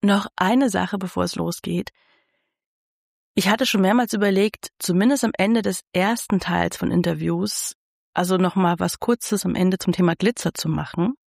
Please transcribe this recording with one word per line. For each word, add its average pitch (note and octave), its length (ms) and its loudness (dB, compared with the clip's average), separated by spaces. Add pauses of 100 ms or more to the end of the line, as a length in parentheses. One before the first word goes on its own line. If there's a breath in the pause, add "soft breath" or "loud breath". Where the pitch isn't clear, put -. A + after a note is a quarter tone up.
Noch G3+ 340 2
eine A#3+ 340 4
Sache, F#3+ 280 -2
bevor F3+ 260 -4
es F3 120 -4
losgeht. F3 540 -4 (1400)
Ich F#3+ 160 2
hatte A3+ 160 2
schon G#3+ 160 0
mehrmals G#3+ 320 2
überlegt, G3+ 560 0 (100)
zumindest G#3 460 2
am A3 120 2
Ende A3 240 2
des G3 200 -4 (120)
ersten G3 460 0
Teils E3+ 380 -2
von - 140 -2
Interviews, E3+ 840 -2 (400)
also F3+ 240 0
nochmal F3+ 420 2
was F3+ 200 -4
Kurzes - 460 -2
am F3+ 100 -2
Ende F#3 220 2
zum - 160 0
Thema F3 220 2
Glitzer - 380 -2
zu - 160 -6
machen. E3+ 460 -2 (120)